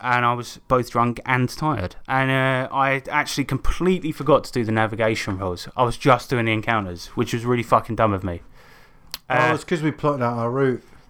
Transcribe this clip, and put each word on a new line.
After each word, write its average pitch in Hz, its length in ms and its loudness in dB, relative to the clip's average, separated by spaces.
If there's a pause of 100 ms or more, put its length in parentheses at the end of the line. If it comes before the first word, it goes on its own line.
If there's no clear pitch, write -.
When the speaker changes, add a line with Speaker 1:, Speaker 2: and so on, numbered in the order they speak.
Speaker 1:
and 120 240 0
I 120 100 4
was 120 340 -10
both 123 220 2
drunk 120 360 0
and 127 220 0
tired. 143 480 -4 (100)
And, 131 240 0
uh, 131 420 0
I 135 380 0
actually 143 360 -2
completely 160 680 0
forgot 139 320 4
to - 80 -12
do 120 120 0
the 107 60 -2
navigation 110 680 0
rolls. 90 280 -6 (100)
I 123 60 2
was 117 140 2
just 127 340 2
doing 120 140 0
the 113 80 0
encounters, 107 540 -2 (100)
which 120 160 0
was 117 120 -4
really 123 200 0
fucking 113 320 2
dumb 110 160 2
of 92 100 -2
me. 87 200 -6 (840)
Speaker 2:
Oh, 131 60 -2
Speaker 1:
Uh, 123 200 4
Speaker 2:
it's - 100 -4
'cause 165 180 -2
we 156 80 2
plotted 143 320 0
out 120 160 0
our 117 140 0
route. 131 320 0 (260)